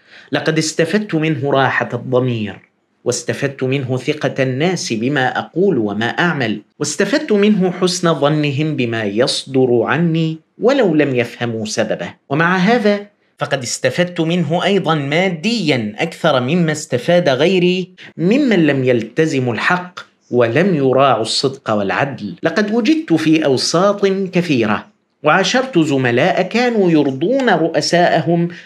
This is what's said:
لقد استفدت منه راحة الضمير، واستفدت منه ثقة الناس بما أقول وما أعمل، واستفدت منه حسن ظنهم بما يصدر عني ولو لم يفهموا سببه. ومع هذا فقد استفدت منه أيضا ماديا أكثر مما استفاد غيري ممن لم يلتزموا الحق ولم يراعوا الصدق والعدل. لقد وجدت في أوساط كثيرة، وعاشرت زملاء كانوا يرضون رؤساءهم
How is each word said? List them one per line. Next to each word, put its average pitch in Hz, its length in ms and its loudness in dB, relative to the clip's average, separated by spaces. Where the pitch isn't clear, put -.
لقد 156 260 0
استفدت 170 560 0
منه 151 360 0
راحة 127 440 0
الضمير، 120 640 -2
واستفدت 131 600 -4
منه 131 320 -2
ثقة 139 460 -2
الناس 131 500 -2
بما 127 460 -2
أقول 165 400 0
وما 107 280 -2
أعمل، 139 540 -2
واستفدت 208 540 -2
منه 202 380 2
حسن 175 440 0
ظنهم 147 640 0
بما 113 280 -2
يصدر 123 760 0
عني 160 560 0
ولو 226 360 2
لم 139 220 2
يفهموا 113 500 -4
سببه. - 480 -4
ومع 165 280 0
هذا 208 500 2
فقد 139 240 -4
استفدت 170 580 -2
منه 165 440 0
أيضا 175 300 2
ماديا 151 1040 -2
أكثر 156 420 0
مما 156 320 0
استفاد 170 560 0
غيري 180 640 2
ممن 202 500 2
لم 135 180 2
يلتزموا 127 720 0
الحق 175 460 -4
ولم 123 440 2
يراعوا 131 480 2
الصدق 131 480 -4
والعدل. 104 720 -2
لقد 208 320 -2
وجدت 277 380 0
في 156 320 2
أوساط 190 600 0
كثيرة، 170 800 -2
وعاشرت 185 560 2
زملاء 165 640 2
كانوا 220 480 0
يرضون 165 600 2
رؤساءهم 170 960 2